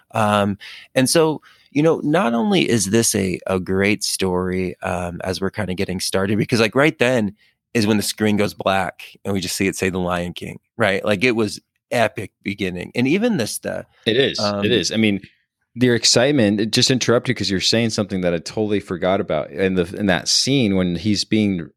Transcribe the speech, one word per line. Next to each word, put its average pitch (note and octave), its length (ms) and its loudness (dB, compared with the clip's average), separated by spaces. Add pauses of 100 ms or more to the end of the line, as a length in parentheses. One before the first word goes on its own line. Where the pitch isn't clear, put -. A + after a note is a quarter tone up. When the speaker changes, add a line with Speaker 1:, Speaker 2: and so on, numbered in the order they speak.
(100)
Speaker 1:
Um, G#2 480 2 (360)
and C3 140 4
so, D#3+ 320 2 (300)
you D3 120 0
know, D#3 200 4
not F#3+ 320 0
only G#3 340 2
is G#2 180 2
this A2+ 280 2
a, F#2+ 320 0
a F#2+ 140 -2
great G2 420 0
story, F#2 800 -2
um, F2 420 -4
as F#2 180 -4
we're F#2+ 100 -2
kinda F#2 240 -4
getting F2+ 260 -4
started, G2 360 0
because, G#2+ 240 2
like, A2 140 2
right D3 240 2
then A#2+ 380 2 (380)
is A2 120 2
when G#2+ 100 2
the G2+ 60 0
screen G#2+ 340 0
goes G2+ 180 0
black - 680 -4
and G2 100 -4
we G2 60 -2
just - 160 -6
see G2 120 0
it E2+ 80 -4
say F#2+ 120 -2
The F#2 100 -2
Lion F2 340 -2
King, - 260 -12 (180)
right? G2+ 280 0
Like, G#2 180 0
it B2+ 140 2
was A2 240 -4 (300)
epic A2 420 -2 (100)
beginning. F#2 520 -6
And B2 120 0
even G3+ 300 0
this, G#2+ 220 -4
the, F#2 280 -8 (180)
Speaker 2:
It A2+ 120 0
is. A#2+ 240 0
Speaker 1:
um, G#2 240 -2
Speaker 2:
It G#2+ 80 2
is. F#2+ 180 0
I G2 60 -4
mean, G#2 240 2 (560)
your A#2+ 200 4
excitement, A#2 640 2
it A2 100 -2
just B2 200 2
interrupted B2 460 2
'cause F#2+ 140 -4
you're F#2 100 0
saying A2+ 300 0
something G2 300 -4
that F2 140 2
I E2+ 40 -2
totally G#2 400 -2
forgot F#2 420 -2
about. D#2 300 -2
In F#2 240 0
the, F2+ 220 0
in G#2 100 0
that F2 220 0
scene B2 480 2
when F2+ 180 0
he's F#2+ 300 -2
being, G2+ 520 0